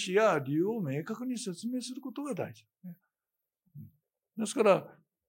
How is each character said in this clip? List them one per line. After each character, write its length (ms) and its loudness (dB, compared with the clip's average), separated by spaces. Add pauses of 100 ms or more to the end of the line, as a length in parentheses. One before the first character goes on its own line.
(120)
旨 80 6
や 180 6
理 140 -4
由 140 4
を 160 -2
明 200 -2
確 220 -8
に 140 -4
説 280 -8
明 140 -4
す 140 -8
る 60 -10
こ 120 -10
と 100 -8
が 120 -4
大 180 -4
事 100 -20
で 60 -20 (140)
す 40 -14
ね。 80 -12 (1400)
で 100 -2
す 80 -4
か 100 2
ら、 200 6 (440)